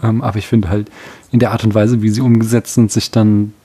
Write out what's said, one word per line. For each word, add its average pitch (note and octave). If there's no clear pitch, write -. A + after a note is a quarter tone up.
ähm, A2+
aber G#2+
ich -
finde G2+
halt G#2
in B2
der A#2
Art A#2
und G#2+
Weise, A2
wie G#2+
sie A2
umgesetzt A2+
sind, A2+
sich -
dann G#2